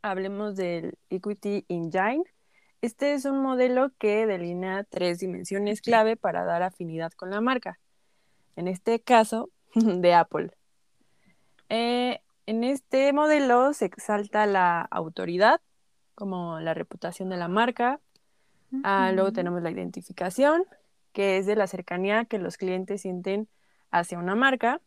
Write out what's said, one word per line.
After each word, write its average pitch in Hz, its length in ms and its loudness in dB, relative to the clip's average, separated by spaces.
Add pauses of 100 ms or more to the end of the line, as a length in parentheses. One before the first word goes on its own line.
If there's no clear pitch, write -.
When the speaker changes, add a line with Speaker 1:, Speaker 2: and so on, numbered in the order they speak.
Speaker 1:
hablemos 196 540 -4
del 175 420 -4 (120)
Equity 202 580 -6
Engine. 185 560 -2 (580)
Este 277 320 -2
es 269 120 -4
un 269 180 0
modelo 254 560 2
que 214 260 2
delinea 185 600 -4
tres 175 340 -2
dimensiones 196 640 -4
clave 226 340 4
para 175 300 -2
dar 170 180 0
afinidad 165 480 -6
con - 180 -14
la 208 120 -4
marca. 247 360 -2 (760)
En 175 120 -6
este 226 340 -2
caso, 226 480 4 (120)
<laughs> - 140 -8
de 180 380 4
Apple. 170 380 2 (1160)
Eh, 240 500 0 (260)
en 226 180 -2
este 269 500 2
modelo 285 600 4
se 220 120 -2
exalta 208 600 0
la 190 360 2
autoridad, 180 800 0 (540)
como 180 440 -8
la 160 140 -4
reputación 175 560 -8
de 185 80 -6
la 175 100 -6
marca. 240 520 0 (840)
Ah, 190 300 2
luego 190 160 2
Speaker 2:
Ujú. 220 60 -6
Speaker 1:
tenemos 175 260 -4
la 165 100 -4
identificación, 185 920 -2 (480)
que 196 240 0
es 196 80 -2
de 208 100 0
la 202 120 2
cercanía 190 580 -2
que 226 140 -6
los 180 180 -8
clientes 190 440 -4
sienten 196 460 -6 (440)
hacia 175 280 -2
una 180 160 -2
marca. 262 520 2